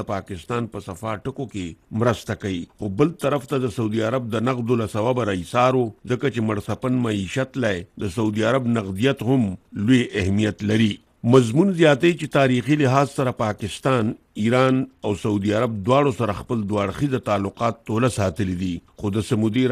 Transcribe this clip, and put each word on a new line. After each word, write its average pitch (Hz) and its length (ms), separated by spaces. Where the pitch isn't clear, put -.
د 107 100
پاکستان 104 640
په - 160
صفا 107 320
ټکو 131 320
کې 92 500
مرسته 117 420
کوي. 90 200
خو 101 120
بل 160 120
طرف 139 300
ته 131 100
د 120 140
سعودي 110 320
عرب 120 260
د 110 140
نقدو 120 320
له 107 140
سببه 113 360
رئیسارو، 120 540
ځکه 123 240
چې 120 60
مړسپن 117 560
معیشت 117 580
لای 95 240
د 95 160
سعودي 110 320
عرب 120 240
نقدیت 107 560
هم 104 240
لوی 123 160
اهمیت 104 500
لري. 107 240
مضمون 131 440
زیاتوي 160 340
چې 151 220
تاریخي 127 460
لحاظ 135 320
سره 131 260
پاکستان، 113 720
ایران 127 340
او 104 140
سعودي 104 360
عرب 120 140
دواړو 135 320
سره 104 220
خپل 117 280
دوه 104 160
اړخیزه 113 360
تعلقات 104 580
توله 117 300
ساتلي 95 420
دي، 92 100
خو 104 160
د 107 140
سمودي 113 400